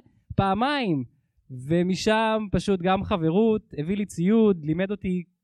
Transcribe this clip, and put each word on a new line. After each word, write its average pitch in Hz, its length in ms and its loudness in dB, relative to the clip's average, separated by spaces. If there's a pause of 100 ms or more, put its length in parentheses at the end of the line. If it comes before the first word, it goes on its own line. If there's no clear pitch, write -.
(340)
פעמיים." 196 720 0 (460)
ומשם 190 1000 0
פשוט 190 300 0
גם 190 220 0
חברות, 208 760 0
הביא 170 180 -4
לי 202 100 -4
ציוד, 196 580 2
לימד 175 260 -2
אותי 185 320 -4 (220)